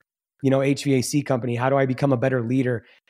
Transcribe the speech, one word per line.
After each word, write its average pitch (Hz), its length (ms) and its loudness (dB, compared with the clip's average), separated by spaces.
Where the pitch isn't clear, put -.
you 139 60 2
know, 135 140 4
H 135 220 0
V 139 100 2
A 131 80 2
C - 180 -2
company? 123 360 -2
How 123 120 -2
do 135 80 2
I 135 80 2
become 131 260 0
a 131 60 2
better 127 260 0
leader? 123 440 -2